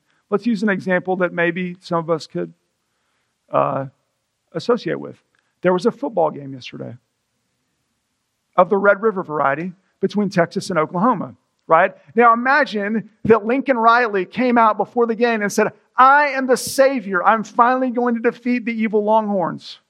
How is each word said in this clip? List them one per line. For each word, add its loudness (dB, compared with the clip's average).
Let's -2
use -2
an 0
example -2
that -2
maybe -4
some -4
of -10
us -4
could, -10
uh, -2
associate -4
with. -16
There 2
was -2
a 0
football -4
game -14
yesterday -16
of 4
the 0
Red 2
River -2
variety -4
between -2
Texas -2
and 0
Oklahoma, -2
right? 4
Now 6
imagine -2
that 4
Lincoln 0
Riley 2
came 0
out 4
before -2
the -2
game 0
and -4
said, 0
"I 6
am -4
the 2
savior. 0
I'm 2
finally 0
going -2
to -8
defeat -2
the -4
evil 0
Longhorns. -2